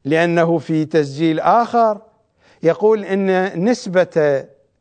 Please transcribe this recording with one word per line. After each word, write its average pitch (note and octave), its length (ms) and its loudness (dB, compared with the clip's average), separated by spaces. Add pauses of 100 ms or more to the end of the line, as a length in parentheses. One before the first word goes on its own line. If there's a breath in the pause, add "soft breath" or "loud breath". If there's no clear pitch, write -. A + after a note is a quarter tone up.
لأنه E3+ 520 0
في D#3 280 -4
تسجيل D#3 540 -2
آخر A3 640 0 (600 soft breath)
يقول G3+ 400 2
إن F#3 640 -2
نسبة E3+ 800 0 (360)